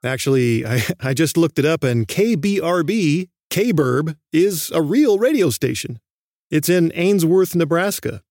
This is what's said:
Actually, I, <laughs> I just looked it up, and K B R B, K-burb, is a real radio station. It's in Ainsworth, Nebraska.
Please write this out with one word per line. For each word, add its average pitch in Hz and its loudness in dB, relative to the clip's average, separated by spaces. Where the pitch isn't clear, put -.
Actually, 127 0
I, 113 -2
<laughs> - -8
I 131 -2
just 147 0
looked 165 0
it 139 2
up, 156 0
and 120 0
K 214 0
B 196 -2
R 170 0
B, 180 0
K-burb, 156 0
is 175 0
a 165 -2
real 202 2
radio 233 2
station. 117 -6
It's 151 -2
in 170 2
Ainsworth, 180 2
Nebraska. 170 -2